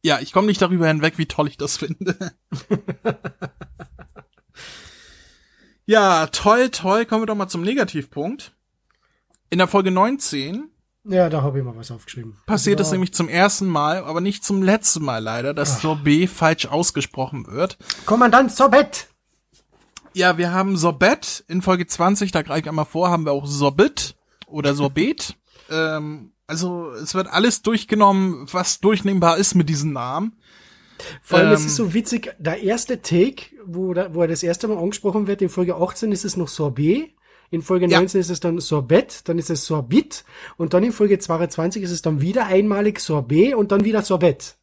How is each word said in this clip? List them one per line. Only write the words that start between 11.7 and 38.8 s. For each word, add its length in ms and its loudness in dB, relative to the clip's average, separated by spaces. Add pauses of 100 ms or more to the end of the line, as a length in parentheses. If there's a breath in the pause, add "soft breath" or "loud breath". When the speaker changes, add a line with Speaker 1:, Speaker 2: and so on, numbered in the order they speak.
Speaker 2:
was 140 -16
aufgeschrieben. 440 -16 (100)
Speaker 1:
passiert 340 2
Speaker 2:
Ja. 60 2
Speaker 1:
es 60 0
nämlich 220 -2
zum 160 -2
ersten 380 2
Mal, 360 -2
aber 160 -6
nicht 240 -4
zum 180 0
letzten 440 2
Mal 180 -2
leider, 300 -4
dass 240 0
Speaker 2:
Ach. 40 -6
Speaker 1:
Sorbet 480 2
falsch 360 0
ausgesprochen 840 -4
wird. 300 -4 (280 loud breath)
Speaker 2:
Kommandant 460 4
Sorbet! 560 2 (1040)
Speaker 1:
Ja, 240 2
wir 140 0
haben 240 0
Sorbet 720 0
in 140 -2
Folge 260 0
zwanzig, 460 0
da 80 2
greife 200 -4
ich 80 -10
einmal 160 -2
vor, 240 -2
haben 160 0
wir 60 0
auch 140 -2
Sorbit 680 2 (320)
oder 260 -2
Sorbet. 680 -2
<laughs> 40 -20 (240 soft breath)
Ähm, 600 -4 (160)
also 440 -6
es 220 -10
wird 140 -2
alles 340 2
durchgenommen, 920 2
was 260 -2
durchnehmbar 580 2
ist 160 0
mit 140 4
diesem 240 -2
Namen. 460 -6 (840 loud breath)
Speaker 2:
Vor 180 2
allem, 120 6
es 80 6
Speaker 1:
Ähm, 80 -2
Speaker 2:
ist 80 0
so 180 -2
witzig, 460 -2
der 240 -4
erste 380 -2
Take, 460 2 (180)
wo, 280 -6
da, 200 -2
wo 80 -2
er 80 2
das 140 -4
erste 260 -2
Mal 80 -2
angesprochen 500 -2
wird, 140 -2
in 80 0
Folge 260 -2
achtzehn 380 -2
ist 100 -4
es 140 -4
noch 100 -4
Sorbet, 640 0 (400 soft breath)
in 120 -4
Folge 280 0
Speaker 1:
Ja. 100 4
Speaker 2:
neunzehn 220 0
ist 80 -4
es 100 -6
dann 220 -2
Sorbet, 680 0